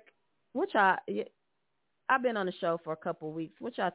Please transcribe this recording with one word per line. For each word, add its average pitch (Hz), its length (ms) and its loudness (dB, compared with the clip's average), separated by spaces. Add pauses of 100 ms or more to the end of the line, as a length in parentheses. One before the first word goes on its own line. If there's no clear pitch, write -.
(540)
What 381 200 -2
y'all, 190 240 6 (100)
y-, 202 200 -4 (800)
I've 262 140 4
been 240 160 0
on 196 80 0
the 180 80 -2
show 170 300 -2
for 156 100 -6
a 160 40 -6
couple 160 360 -6
weeks. 160 260 -8
What 247 180 -8
y'all 185 180 0